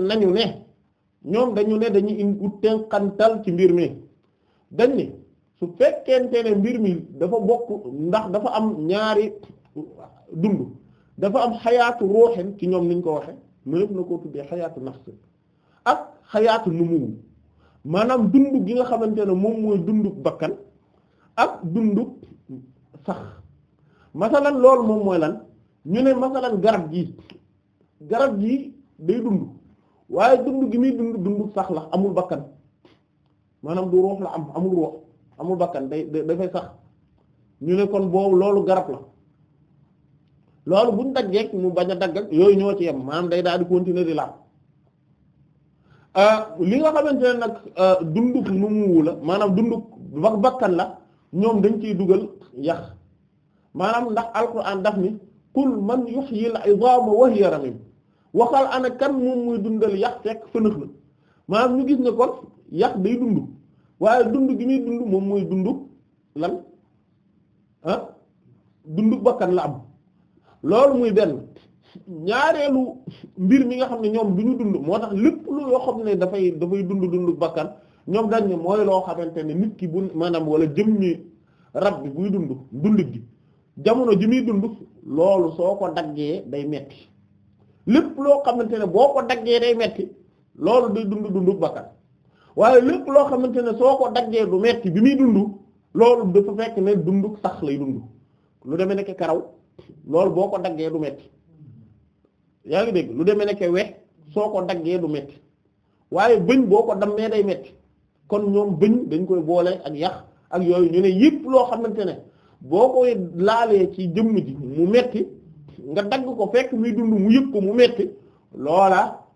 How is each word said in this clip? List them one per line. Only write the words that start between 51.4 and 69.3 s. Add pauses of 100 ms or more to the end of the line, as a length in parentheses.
dañ
ciy
dugal (340)
yax. (920)
Maanaam
ndax
Alxuraan
daf
ni, (420)
"Qul (100)
man
yuhyil (100)
'idhaama
wa
hiya
ramiim." (580)
Waxal
ana
kan
moom
muy
dundal
yax
fekk
fënëx
na. (600)
Maanaam
ñu
gis
ne
kon (420)
yax
day
dund, (640)
waaye
dund
gi
muy
dund
moom
mooy
dundu (640)
lan? (1300)
Ah? (880)
Dundu
bakkan